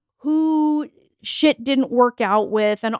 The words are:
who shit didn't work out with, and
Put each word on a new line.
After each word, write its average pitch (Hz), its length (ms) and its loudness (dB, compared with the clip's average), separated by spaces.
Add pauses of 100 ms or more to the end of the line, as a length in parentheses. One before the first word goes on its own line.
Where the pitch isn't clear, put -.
(200)
who 302 680 0 (340)
shit - 400 0
didn't 269 280 -2
work 240 300 2
out 208 280 0
with, 208 340 0
and 226 160 -4